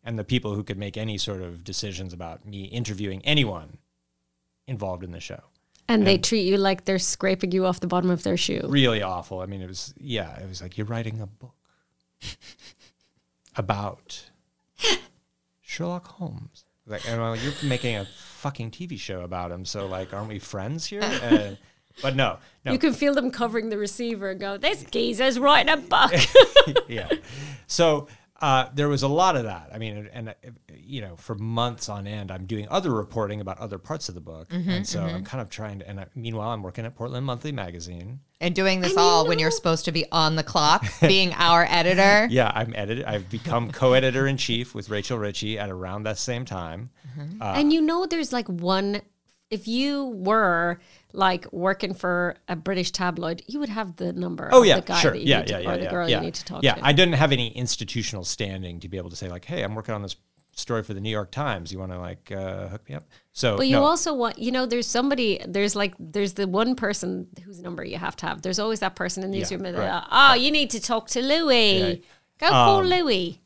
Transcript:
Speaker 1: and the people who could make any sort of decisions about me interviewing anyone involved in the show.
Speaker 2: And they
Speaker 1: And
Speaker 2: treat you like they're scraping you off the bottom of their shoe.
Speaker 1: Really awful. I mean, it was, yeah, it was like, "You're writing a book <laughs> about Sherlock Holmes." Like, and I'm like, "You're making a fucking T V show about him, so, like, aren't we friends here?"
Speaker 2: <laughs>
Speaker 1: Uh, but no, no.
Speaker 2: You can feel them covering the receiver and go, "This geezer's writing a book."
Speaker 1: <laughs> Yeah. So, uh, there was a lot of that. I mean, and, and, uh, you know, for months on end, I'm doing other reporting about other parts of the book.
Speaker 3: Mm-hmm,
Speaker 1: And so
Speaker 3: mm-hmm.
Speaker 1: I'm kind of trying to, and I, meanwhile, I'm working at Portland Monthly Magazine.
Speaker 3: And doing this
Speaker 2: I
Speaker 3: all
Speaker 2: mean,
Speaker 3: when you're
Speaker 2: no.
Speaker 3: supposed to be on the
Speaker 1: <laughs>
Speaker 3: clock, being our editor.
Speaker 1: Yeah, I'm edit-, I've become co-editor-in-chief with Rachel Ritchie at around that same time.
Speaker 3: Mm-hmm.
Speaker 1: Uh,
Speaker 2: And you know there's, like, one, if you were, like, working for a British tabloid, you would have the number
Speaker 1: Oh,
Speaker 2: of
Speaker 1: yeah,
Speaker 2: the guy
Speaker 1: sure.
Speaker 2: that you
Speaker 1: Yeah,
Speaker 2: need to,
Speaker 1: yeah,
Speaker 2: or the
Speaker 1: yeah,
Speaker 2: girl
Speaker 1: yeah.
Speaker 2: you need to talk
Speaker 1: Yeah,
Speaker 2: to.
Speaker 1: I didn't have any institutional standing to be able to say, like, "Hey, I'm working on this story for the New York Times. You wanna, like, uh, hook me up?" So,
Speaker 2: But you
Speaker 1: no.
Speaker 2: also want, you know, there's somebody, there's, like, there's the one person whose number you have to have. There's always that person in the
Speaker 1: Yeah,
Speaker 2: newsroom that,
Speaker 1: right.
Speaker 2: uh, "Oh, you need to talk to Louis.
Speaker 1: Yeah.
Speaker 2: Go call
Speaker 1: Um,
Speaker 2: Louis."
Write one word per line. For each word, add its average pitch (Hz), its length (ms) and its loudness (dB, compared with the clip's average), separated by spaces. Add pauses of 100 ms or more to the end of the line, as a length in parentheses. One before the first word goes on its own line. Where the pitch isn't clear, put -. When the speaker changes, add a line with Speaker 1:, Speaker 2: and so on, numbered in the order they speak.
Speaker 1:
and 117 160 -6
the 101 60 -6
people 107 320 -2
who 104 80 -6
could 101 120 -8
make 101 200 -10
any 107 200 -6
sort 95 240 -6
of 85 220 -12
decisions 95 500 -10
about 85 320 -14
me 101 200 -12
interviewing 104 600 -6
anyone 110 540 -2 (880)
involved 95 380 -6
in 87 80 -12
the 85 80 -14
show. - 200 -14 (480)
Speaker 2:
And 220 180 4
they 190 100 8
Speaker 1:
And 185 80 0
Speaker 2:
treat 220 180 2
you 190 140 2
like 196 280 0
they're 190 140 0
scraping 185 540 0
you 185 120 2
off 180 160 0
the 180 60 -4
bottom 180 240 2
of 175 140 0
their 185 120 0
shoe. - 320 -2
Speaker 1:
Really 123 340 4
awful. 92 380 -6
I 92 60 -8
mean, 98 160 -10
it 90 60 -12
was, - 280 -12
yeah, 101 440 -6
it 95 80 -12
was 90 140 -12
like, 92 140 -12
"You're 107 100 -4
writing 113 340 -6
a 101 60 -10
book 107 280 -20 (680)
<laughs> - 1400 -20
about - 760 -8 (1300)
Sherlock 175 480 -8
Holmes." - 560 -14 (220)
Like, 107 220 -10
and 117 120 -4
I'm 113 100 -2
like, 113 120 -6
"You're 143 100 -4 (160)
making 123 280 -2
a 98 80 -4
fucking - 680 -10
T - 140 -12
V 90 100 -10
show 92 260 -10
about 87 280 -6
him, 90 140 -10
so, 98 220 -8
like, 92 260 -8
aren't 104 160 -8
we 104 100 -10
friends 113 480 -8
here?" 208 160 -8
Speaker 2:
<laughs> 196 100 -2 (100)
Speaker 1:
Uh, 104 320 -6 (480)
but 135 140 -2
no, 110 220 0 (260)
no. - 80 -2
Speaker 2:
You 254 60 0
can 294 140 2
feel 285 220 0
them 254 160 0
covering 226 380 -4
the 208 100 -6
receiver 208 520 -6
and 180 100 -10
go, 196 160 -8
"This 330 260 -2
geezer's 240 560 0
writing 285 340 6
a - 40 4
book." - 400 2
Speaker 1:
<laughs> - 720 8
Yeah. 110 200 -6 (600)
So, 156 400 2 (320)
uh, 131 340 2
there 147 140 0
was 143 160 0
a 139 40 2
lot 170 280 4
of 117 80 0
that. 85 280 -10
I 110 60 -12
mean, 110 180 -8
and, 104 160 -12
and, 113 180 -12
uh, - 20 -14 (420)
you 123 280 -12
know, 90 140 -14
for - 200 -8
months 117 520 -2
on 101 180 -8
end, 101 260 -8
I'm 92 140 -10
doing 104 240 -6
other 185 200 0
reporting 107 500 -2
about 95 180 -8
other 101 200 -10
parts - 300 -8
of 95 60 -10
the 87 60 -14
book. 80 280 -18
Speaker 3:
Mm-hmm, 175 220 -4
Speaker 1:
And 185 180 -2
so 165 120 -4
Speaker 3:
mm-hmm. 165 160 -2
Speaker 1:
I'm 95 80 -8
kind 127 180 -8
of - 80 -10
trying 104 300 -10
to, 101 80 -14
and 98 120 -10
I, 92 140 -12
meanwhile, 113 360 -6
I'm 110 120 -6
working 92 240 -8
at 117 100 -12
Portland 123 300 -6
Monthly 131 260 -6
Magazine. 90 680 -10 (200)
Speaker 3:
And 175 140 0
doing 190 260 2
this 180 160 2
Speaker 2:
I 175 60 4
Speaker 3:
all 175 200 6
Speaker 2:
mean, 160 60 2
Speaker 3:
when 165 100 2
you're 160 120 4
Speaker 2:
no. 156 60 -2
Speaker 3:
supposed 165 280 0
to 170 80 -2
be 160 180 -2
on 160 260 4
the 156 60 0
Speaker 1:
<laughs> - 100 -8
Speaker 3:
clock, 156 320 6 (180)
being 190 320 6
our 170 340 6
editor. 196 640 6
Speaker 1:
Yeah, 123 240 4
I'm 110 200 -2
edit-, 107 320 -4
I've 101 240 -4
become 120 400 -2
co-editor-in-chief 131 1040 2
with 104 140 -10
Rachel 107 300 -4
Ritchie 107 400 -4
at 101 120 -6
around 92 340 -8
that 107 140 -4
same 123 280 -4
time. 92 440 -8 (260)
Speaker 3:
Mm-hmm. 160 260 -12
Speaker 1:
Uh, 202 140 -2
Speaker 2:
And 294 160 4
you 320 100 4
know 339 240 2
there's, 320 260 -4
like, 240 160 -2
one, 190 540 0 (480)
if 214 180 -6
you 277 380 0
were, 185 760 2 (320)
like, 185 400 0
working 190 420 -2
for 175 420 -2 (120)
a 175 80 -4
British 180 340 -2
tabloid, 170 560 -4
you 285 140 -8
would 277 80 -4
have 202 280 -6
the 175 160 -4
number 180 400 -6
Speaker 1:
Oh, 254 100 12
Speaker 2:
of 214 40 6
Speaker 1:
yeah, 143 100 8
Speaker 2:
the - 100 0
guy - 140 0
Speaker 1:
sure. 135 120 4
Speaker 2:
that - 80 -6
you - 80 -2
Speaker 1:
Yeah, 123 120 6
Speaker 2:
need - 60 -6
to, 98 160 -4
Speaker 1:
yeah, - 80 -4
Speaker 2:
or 90 60 -2
the 87 80 -4
Speaker 1:
yeah, - 60 -4
Speaker 2:
girl 175 180 -2
Speaker 1:
yeah. 117 100 4
Speaker 2:
you 87 60 -4
need 110 100 -6
to - 100 -10
talk - 200 -8
Speaker 1:
Yeah, 127 100 6
Speaker 2:
to. 120 100 -6
Speaker 1:
I 143 80 6
didn't 170 220 6
have 139 160 4
any 123 220 0
institutional 110 720 -6
standing 92 560 -6
to 85 80 -14
be 95 80 -8
able 87 140 -10
to 87 60 -14
say, 95 120 -10
like, 87 160 -12
"Hey, - 180 -6
I'm 107 140 -6
working 110 180 -8
on 101 80 -6
this 95 140 -10 (400)
story 113 260 -4
for 107 100 -10
the 98 80 -8
New 110 100 -4
York 107 200 -4
Times. 101 400 -6
You 95 80 -10
wanna, 92 220 -8
like, 90 320 -12
uh, 95 340 -8
hook - 220 -14
me 139 80 -12
up?" - 80 -14 (280)
So, 110 240 0
Speaker 2:
But 262 120 2
you 269 80 4
Speaker 1:
no. 277 80 6
Speaker 2:
also 330 280 2
want, 240 280 -4
you 233 100 -2
know, 254 160 -2
there's 240 220 -2
somebody, 247 580 0
there's, 196 300 0
like, 202 240 -2
there's 180 320 -4
the 196 160 -2
one 226 260 2
person 190 540 -4 (160)
whose 185 160 -20
number 175 240 -10
you 185 140 -8
have 165 180 -6
to 165 100 -8
have. 160 160 -6
There's 185 160 -2
always 214 220 -2
that 190 160 -4
person 180 260 -4
in 190 80 -6
the 196 60 -4
Speaker 1:
Yeah, 190 60 -2
Speaker 2:
newsroom 185 200 -6
that, 180 140 -6
Speaker 1:
right. 185 120 -2
Speaker 2:
uh, 247 440 6
"Oh, - 20 8
you 247 160 4
need 294 200 2
to 220 100 -4
talk 226 300 -2
to 247 120 0
Louis. 254 560 4
Speaker 1:
Yeah. 180 160 2 (440)
Speaker 2:
Go 330 100 2
call 127 320 8
Speaker 1:
Um, 370 80 2
Speaker 2:
Louis." 254 580 0